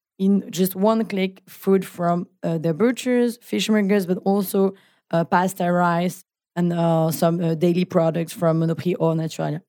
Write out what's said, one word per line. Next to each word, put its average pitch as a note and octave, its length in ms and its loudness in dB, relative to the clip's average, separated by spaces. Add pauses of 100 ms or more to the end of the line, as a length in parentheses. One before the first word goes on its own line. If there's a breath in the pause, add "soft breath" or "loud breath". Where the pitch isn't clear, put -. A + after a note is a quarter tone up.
(180)
in F#3+ 320 2
just F#3 260 -2
one A3 280 2
click F#3+ 440 -4
food F#3+ 360 0
from, F3 440 -2 (140)
uh, E3 160 -2
their D#3+ 140 0
butchers, A#3+ 680 0
fishmongers, G#3 680 0
but F3+ 180 -2
also, G3 500 2 (360 soft breath)
uh, E3 140 2
pasta, F3+ 480 0
rice, F3 500 0 (320)
and, F3 180 0
uh, E3 380 2
some, E3+ 300 0
uh, E3 140 0
daily F3 300 2
products E3 480 -4
from E3 280 0
Monoprix E3 400 -2
or E3 140 0
Naturalia. D#3+ 540 -6